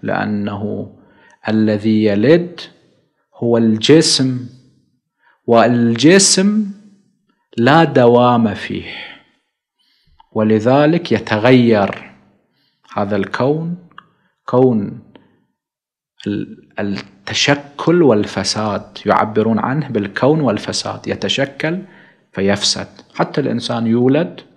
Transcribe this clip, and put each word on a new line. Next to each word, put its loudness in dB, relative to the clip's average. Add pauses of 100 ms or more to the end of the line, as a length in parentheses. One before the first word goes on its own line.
لأنه -6 (560)
الذي 0
يلد 2 (720)
هو 0
الجسم، 2 (1000)
والجسم 2 (920)
لا 4
دوام 4
فيه، -10 (1400)
ولذلك 2
يتغير 2 (800)
هذا -4
الكون، -4 (720)
كون 0 (1200)
ال-، -8 (160)
التشكل -2
والفساد، -2
يعبرون 0
عنه -4
بالكون 0
والفساد، -4
يتشكل -4 (540)
فيفسد. -2 (280)
حتى -4
الإنسان -4
يولد 0 (160)